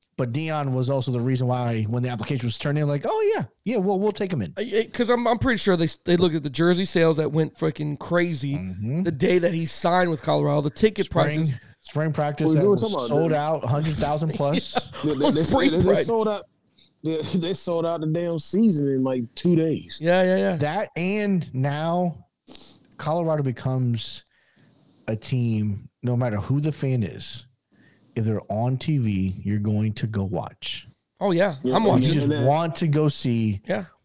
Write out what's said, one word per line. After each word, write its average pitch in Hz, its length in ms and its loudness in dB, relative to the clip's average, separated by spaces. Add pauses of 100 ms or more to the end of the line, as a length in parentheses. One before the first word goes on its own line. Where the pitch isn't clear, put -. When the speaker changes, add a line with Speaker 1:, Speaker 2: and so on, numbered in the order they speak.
(180)
Speaker 1:
But 123 140 -2
Deion 151 420 -2
was 127 160 0
also 135 220 0
the 123 80 0
reason 127 280 0
why 120 360 0
when 117 200 -2
the 123 60 -2
application 123 360 -4
was 117 120 -4
turned 147 200 -2
in, 151 100 0
like, 143 180 -2
"Oh, 440 300 0
yeah, 339 80 -2 (220)
yeah, 226 120 -2
we'll, 190 220 0
we'll 208 140 2
take 196 180 -4
him 147 100 0
in." 82 160 -6
Speaker 2:
Uh, - 40 -6
yeah, 220 220 0
'cause 226 260 -2
I'm, 240 180 2
I'm 233 120 4
pretty 233 180 2
sure 185 180 4
they, 160 140 2 (160)
they 175 100 4
looked 175 200 4
at 156 80 -4
the 147 60 -6
jersey 170 360 2
sales 165 320 4
that 151 160 0
went 160 220 0
freaking 151 440 -4
crazy 165 560 0
Speaker 1:
Mm-hmm. 104 480 -4
Speaker 2:
the 170 80 0
day 175 280 2
that 170 140 2
he 165 120 -2
signed 175 460 2
with 156 100 -4
Colorado, 147 400 2
the 147 80 -2
ticket 202 380 0
Speaker 1:
Spring, 160 180 2
Speaker 2:
prices. 151 280 0 (280)
Speaker 1:
spring 156 320 -4
practice 151 320 -2
Speaker 3:
Well, 156 100 4
Speaker 1:
that 151 60 4
Speaker 3:
you 190 60 4
were 202 60 6
Speaker 1:
was 185 80 2
Speaker 3:
talking 214 140 -2
about 127 140 -2
Speaker 1:
sold 160 220 2
Speaker 3:
that. 156 60 2
Speaker 1:
out, 147 280 -2
hundred 151 320 0
thousand 151 380 0
plus. - 640 -2
Speaker 2:
<laughs> - 60 -8
Speaker 3:
They, 151 120 0
they, 131 100 2
Speaker 2:
On 294 80 4
Speaker 3:
they, 147 80 2
Speaker 2:
spring 165 300 4
Speaker 3:
they, 160 80 0
they 180 40 4
Speaker 2:
price. 190 220 4
Speaker 3:
sold 220 240 0
out. 202 140 -4 (600)
They, 160 140 -2
<laughs> 151 180 -4
they 175 180 0
sold 170 320 -2
out 165 140 -2
the 156 80 -4
damn 170 320 -2
season 175 480 2
in, 135 160 0
like, 131 200 0 (120)
two 175 220 2
days. 156 440 -2
Speaker 2:
Yeah, 175 220 4
yeah, 185 140 2
yeah. 190 180 0
Speaker 1:
That 156 400 -2
and 196 580 -2
now 156 720 -2 (720)
Colorado 156 460 0
becomes 127 800 -2 (840)
a 110 60 -2
team, 110 760 -2 (120)
no 123 140 -2
matter 120 220 0
who 131 240 -2
the 156 100 0
fan 131 320 -2
is, - 420 -8 (720)
if 113 100 -2
they're 107 240 0
on 120 280 0
T 151 200 -2
V, 98 460 0
you're 104 160 -2
going 107 360 0
to - 120 -4
go 104 160 -4
watch. - 640 -8 (320)
Speaker 2:
Oh, 196 120 2
yeah. 170 320 2
Speaker 3:
Yeah, 127 120 0
Speaker 2:
I'm 220 100 4
Speaker 3:
and - 0 -
Speaker 1:
You 196 60 6
Speaker 2:
watching. 147 220 4
Speaker 1:
just 143 100 2
Speaker 3:
and 123 80 2
then 123 140 0
Speaker 1:
want 156 320 2
to 170 100 0
go 151 220 4
see 113 580 0
Speaker 2:
Yeah. 196 180 -4 (200)